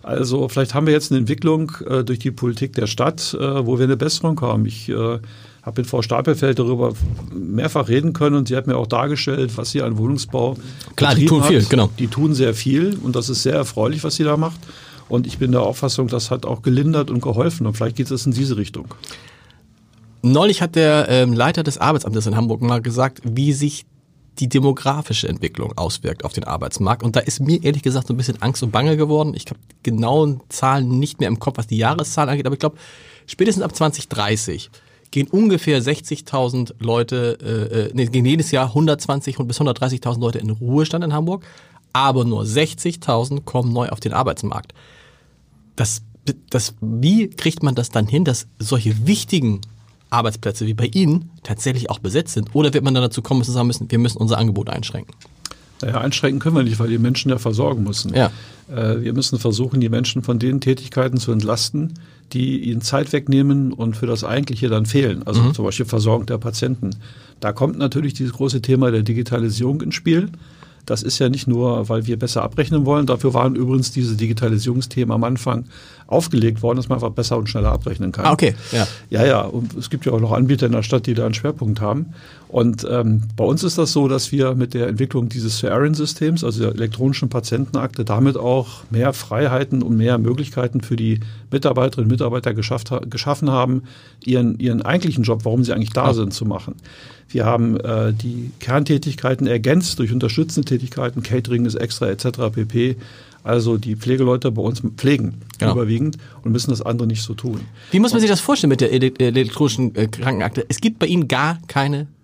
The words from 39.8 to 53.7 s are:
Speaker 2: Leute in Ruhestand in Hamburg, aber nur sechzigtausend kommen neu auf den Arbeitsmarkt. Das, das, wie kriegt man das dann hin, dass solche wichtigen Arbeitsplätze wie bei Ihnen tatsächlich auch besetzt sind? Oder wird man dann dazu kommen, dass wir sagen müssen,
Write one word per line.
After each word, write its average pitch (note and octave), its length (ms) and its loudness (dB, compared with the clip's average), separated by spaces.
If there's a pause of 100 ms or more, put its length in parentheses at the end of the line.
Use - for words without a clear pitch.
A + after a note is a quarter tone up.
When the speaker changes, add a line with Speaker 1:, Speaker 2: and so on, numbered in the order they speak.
Speaker 2:
Leute A2+ 140 -2
in G#2+ 140 -4
Ruhestand C#3+ 520 0
in D3+ 100 -2
Hamburg, E3+ 300 -2 (500)
aber C3 320 4
nur G#2+ 200 0
sechzigtausend C#3+ 1000 -2
kommen B2 280 0
neu A#2+ 160 0
auf A2 100 -6
den - 140 -4
Arbeitsmarkt. - 600 -2 (1040)
Das, - 280 -4 (480)
das, - 300 -2
wie C#3 480 2
kriegt E3 340 -2
man C#3 100 2
das A#2+ 160 -2
dann G#2+ 180 0
hin, D3 160 2
dass C3+ 220 0 (140)
solche A2 480 0
wichtigen C3 540 2 (500)
Arbeitsplätze A2 560 -2
wie A2 80 0
bei A2+ 100 0
Ihnen E3 460 2 (120)
tatsächlich B2 460 -4
auch G#2+ 100 -4
besetzt B2 340 -2
sind? G#2+ 200 -2
Oder D3 200 4
wird C#3 100 2
man C3+ 100 2
dann B2+ 100 2
dazu A#2 200 -2
kommen, C3+ 180 2
dass A2+ 80 -2
wir B2 40 -2
sagen A#2+ 140 2
müssen, A#2 220 -2